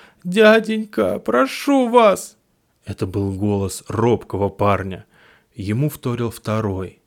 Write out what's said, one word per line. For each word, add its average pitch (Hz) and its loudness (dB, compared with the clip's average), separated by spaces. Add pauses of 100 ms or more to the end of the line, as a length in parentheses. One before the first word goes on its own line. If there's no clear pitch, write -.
(240)
Дяденька, 214 2
прошу 262 0
вас!» 226 2 (480)
Это 101 -8
был 98 -4
голос 98 -2
робкого 104 0
парня. 95 -2 (480)
Ему 110 -4
вторил 120 -6
второй. 101 -6